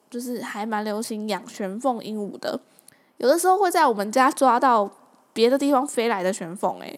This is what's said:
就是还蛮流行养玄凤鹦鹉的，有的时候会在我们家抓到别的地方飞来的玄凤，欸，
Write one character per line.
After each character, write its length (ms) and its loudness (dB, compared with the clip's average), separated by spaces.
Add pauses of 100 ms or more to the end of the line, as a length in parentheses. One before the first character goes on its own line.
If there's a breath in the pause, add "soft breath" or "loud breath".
就 120 -10
是 200 -8
还 240 -8
蛮 200 -4
流 160 -4
行 260 -8
养 220 -4
玄 320 -8
凤 200 -2
鹦 160 -8
鹉 220 -8
的， 180 -6 (600 soft breath)
有 100 0
的 100 6
时 80 -2
候 120 6
会 120 2
在 160 4
我 80 4
们 160 -2
家 220 4
抓 260 4
到 320 2 (440)
别 160 4
的 80 4
地 120 0
方 160 2
飞 220 -2
来 160 0
的 80 2
玄 240 -8
凤， 240 -2
欸， 180 -14